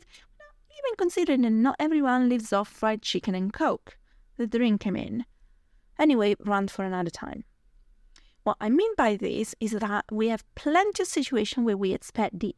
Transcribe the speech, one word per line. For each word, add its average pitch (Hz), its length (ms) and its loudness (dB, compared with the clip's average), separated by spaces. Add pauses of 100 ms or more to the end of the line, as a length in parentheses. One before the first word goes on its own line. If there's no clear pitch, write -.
(400)
even 587 580 -8
considering 349 440 2
that 233 100 4
not 226 280 4
everyone 269 500 2
lives 233 240 -2
off 202 160 0
fried 220 320 -2
chicken - 340 -4
and 185 160 -2
Coke. - 460 -2 (400)
The 240 100 -2
drink 233 340 2
came 190 140 -2
in. 240 300 -6 (720)
Anyway, 233 400 4
rant 196 320 0
for 190 140 -4
another 180 240 -2
time. - 340 -12 (1000)
What 208 180 0
I 214 80 -2
mean 381 260 4
by 214 220 2
this - 420 -4
is 214 120 -2
that 208 380 -2
we 220 200 0
have 220 160 -4 (100)
plenty 370 480 0
of 359 60 -6
situations 233 560 -2
where 214 100 2
we 196 160 0
expect - 480 -4
the 196 180 -6